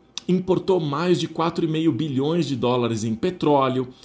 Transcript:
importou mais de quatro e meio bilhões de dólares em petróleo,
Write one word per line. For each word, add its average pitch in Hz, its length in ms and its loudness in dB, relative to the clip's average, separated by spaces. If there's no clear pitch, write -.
importou 180 540 0
mais 156 360 0
de 147 120 -4
quatro 170 340 -2
e 165 40 0
meio 160 260 0
bilhões 147 520 0
de 131 120 -4
dólares 117 480 0
em 110 100 -2
petróleo, 135 720 2